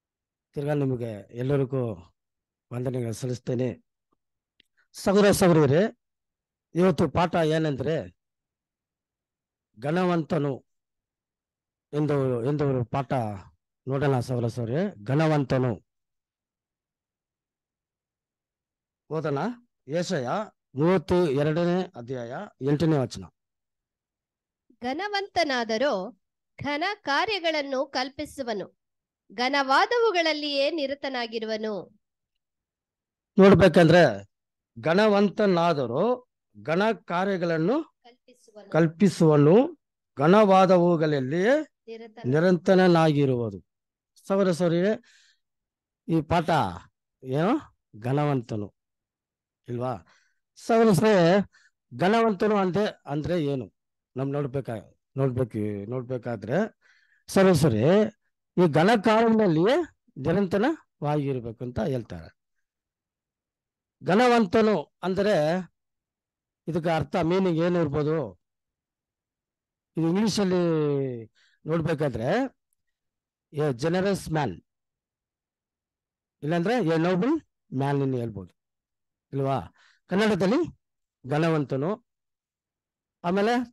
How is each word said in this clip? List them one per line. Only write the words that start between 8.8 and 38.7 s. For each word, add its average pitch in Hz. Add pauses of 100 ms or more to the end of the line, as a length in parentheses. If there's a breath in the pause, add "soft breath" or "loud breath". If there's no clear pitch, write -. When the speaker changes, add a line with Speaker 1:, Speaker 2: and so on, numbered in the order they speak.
Speaker 1:
ಘನವಂತನು 156 (1300)
ಎಂದು, 139
ಎಂದು 147
ಒಂದು 127
ಪಾಠ 139 (760)
ನೋಡೋಣ 135
ಸಹೋದರ 120
ಸಹೋದರಿಯರೇ. 123
ಘನವಂತನು 131 (3250)
ಓದೋಣ. 147 (500)
ಯೆಶಾಯ 165 (480)
ಮೂವತ್ತು 175
ಎರಡನೇ 170
ಅಧ್ಯಾಯ 120 (280)
ಎಂಟನೇ 147
ವಚನ. 104 (1600)
Speaker 2:
ಘನವಂತನಾದರೋ 269 (440)
ಘನ 294 (100)
ಕಾರ್ಯಗಳನ್ನು 311
ಕಲ್ಪಿಸುವನು, 269 (540)
ಘನವಾದವುಗಳಲ್ಲಿಯೇ 294
ನಿರತನಾಗಿರುವನು. 233 (1400)
Speaker 1:
ನೋಡ್ಬೇಕಂದ್ರೆ 170 (500)
ಘನವಂತನಾದರೋ 180 (340)
ಘನ 156 (220)
ಕಾರ್ಯಗಳನ್ನು 180
Speaker 2:
ಕಲ್ಪಿಸುವನು. -
Speaker 1:
ಕಲ್ಪಿಸುವನು, 165 (380)